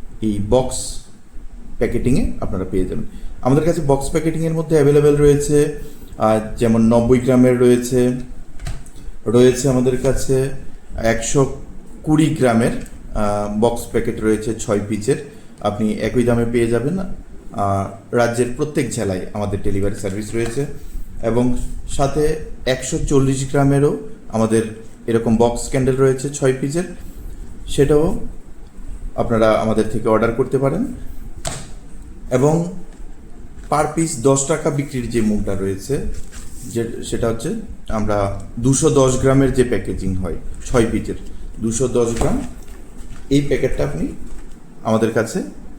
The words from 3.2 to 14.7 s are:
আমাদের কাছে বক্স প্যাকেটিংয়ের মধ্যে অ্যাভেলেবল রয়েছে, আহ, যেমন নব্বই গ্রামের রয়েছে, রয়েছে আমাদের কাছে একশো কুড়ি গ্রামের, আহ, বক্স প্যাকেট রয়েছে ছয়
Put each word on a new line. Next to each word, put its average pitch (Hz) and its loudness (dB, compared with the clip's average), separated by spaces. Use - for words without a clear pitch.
আমাদের 139 4
কাছে 165 2
বক্স 135 2
প্যাকেটিংয়ের 160 0
মধ্যে 160 0
অ্যাভেলেবল 147 6
রয়েছে, 147 4
আহ, 110 4
যেমন 113 4
নব্বই 117 6
গ্রামের 123 6
রয়েছে, 123 4
রয়েছে 123 6
আমাদের 127 2
কাছে 131 2
একশো 113 2
কুড়ি 156 6
গ্রামের, 123 4
আহ, 104 0
বক্স 117 2
প্যাকেট 104 -2
রয়েছে 107 0
ছয় 104 0